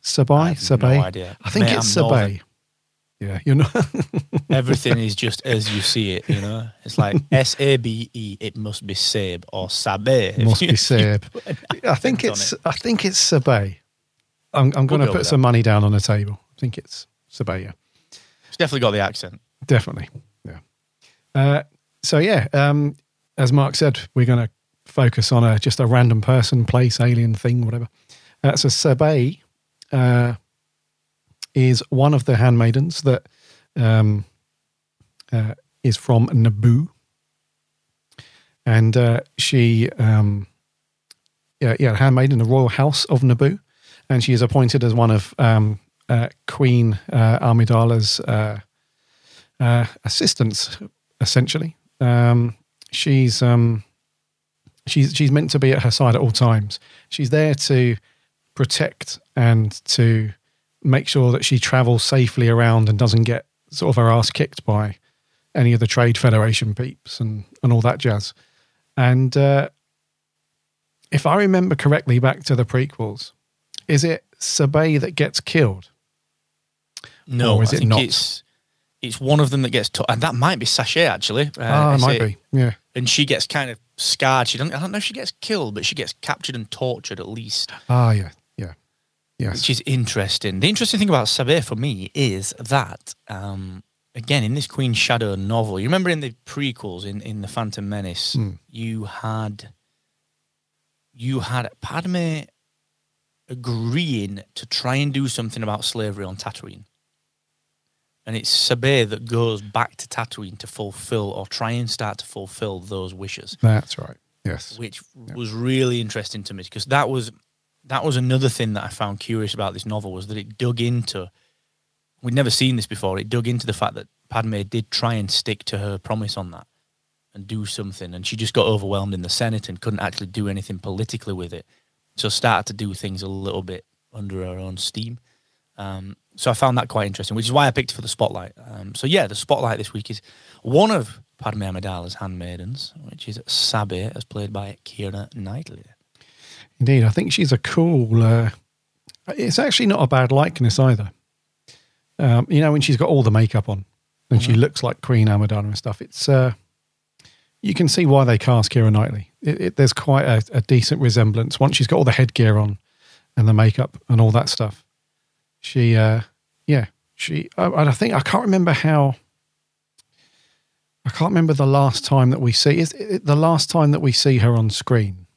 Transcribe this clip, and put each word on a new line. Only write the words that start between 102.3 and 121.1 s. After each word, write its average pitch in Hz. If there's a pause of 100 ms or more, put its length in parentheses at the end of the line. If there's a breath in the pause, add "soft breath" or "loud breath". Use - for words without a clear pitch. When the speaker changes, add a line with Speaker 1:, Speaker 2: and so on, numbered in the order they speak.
Speaker 2:
agreeing 120 (140)
to -
try -
and 143
do 139
something 117
about 104
slavery 101
on 92
Tatooine. 98 (1400)
And 110
it's -
Sabé 127
that 113
goes 117
back 104
to -
Tatooine 107
to -
fulfill 104
or 98
try 113
and 120
start 107
to -
fulfill 98
those 92
wishes. -
Speaker 1:
That's -
right. - (260)
Yes. -
Speaker 2:
Which 113 (260)
Speaker 1:
Yeah. -
Speaker 2:
was 120
really 123
interesting 107
to 98
me, 92
'cause -
that 135
was, 123 (540)
that 131
was 143
another 127
thing 113
that 101
I -
found 101
curious 110
about 98
this 113
novel, 107
was 92
that 107
it 107
dug 120
into, 117 (880)